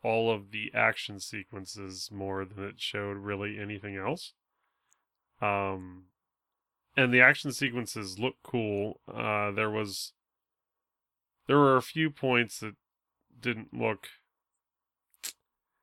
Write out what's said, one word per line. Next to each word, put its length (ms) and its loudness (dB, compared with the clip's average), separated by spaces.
all 300 4
of 180 -4
the 220 -8
action 480 0
sequences 880 -10
more 340 -4
than 200 -10
it 160 -10
showed 380 -4
really 400 -4
anything 380 -8
else. 360 -4
Um, 640 -2
and 160 4
the 80 8
action 320 6
sequences 680 -4
look 260 -2
cool. 560 -2
Uh, 380 0
there 200 0
was, 420 -4
there 100 8
were 180 8
a 60 4
few 280 0
points 500 0
that 140 -8
didn't 340 -4
look 340 -2